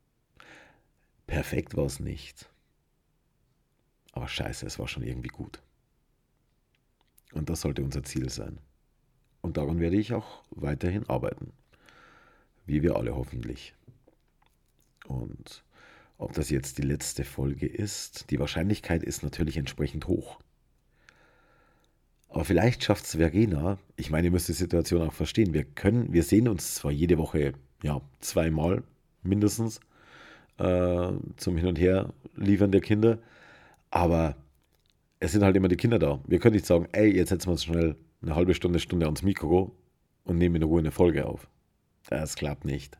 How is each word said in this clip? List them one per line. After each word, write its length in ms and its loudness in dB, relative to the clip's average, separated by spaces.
„Perfekt 500 -6
war's 240 -4
nicht, 500 -12
aber 160 -10
scheiße, 380 -8
es 120 -12
war 100 -6
schon 140 -8
irgendwie 260 -8
gut.“ 340 -16
Und 180 -6
das 100 -4
sollte 220 -4
unser 200 -4
Ziel 280 -6
sein. 280 -12
Und 160 -6
daran 240 -2
werde 160 2
ich 180 0
auch 360 -8
weiterhin 580 -4
arbeiten. 440 -6
Wie 160 0
wir 140 2
alle 200 -4
hoffentlich. 580 -10
Und 580 -12
ob 140 -10
das 180 -4
jetzt 280 -4
die 40 -2
letzte 420 -4
Folge 420 -4
ist, 640 -8
die 80 0
Wahrscheinlichkeit 640 -2
ist 200 -8
natürlich 340 -4
entsprechend 520 -6
hoch. 300 -4
Aber 160 -2
vielleicht 400 2
schafft's 320 -2
Verena, 640 2
ich 140 -8
meine, 160 2
ihr 40 4
müsst 180 0
die 40 -2
Situation 480 0
auch 140 -2
verstehen, 400 0
wir 100 0
können, 480 0
wir 100 4
sehen 260 4
uns 260 -4
zwar 160 -4
jede 260 2
Woche, 360 0
ja, 200 -4
zweimal 640 0
mindestens, 580 0
äh, 540 0
zum 200 -2
Hin 100 0
und 120 0
Her 340 2
liefern 360 4
der 80 8
Kinder, 380 4
aber 460 2
es 120 -2
sind 100 6
halt 140 8
immer 120 6
die 80 4
Kinder 220 2
da. 280 2
Wir 120 2
können 160 6
nicht 120 2
sagen, 260 4
„Ey, 240 6
jetzt 140 2
setzen 160 -2
wir 60 0
uns 120 -2
schnell 320 0
eine 140 -4
halbe 200 4
Stunde, 240 0
Stunde 280 0
ans 160 -2
Mikro 520 2
und 120 -2
nehmen 200 4
in 80 2
Ruhe 160 4
eine 100 0
Folge 360 2
auf.“ 220 -10
Das 280 -4
klappt 280 -6
nicht. 360 -8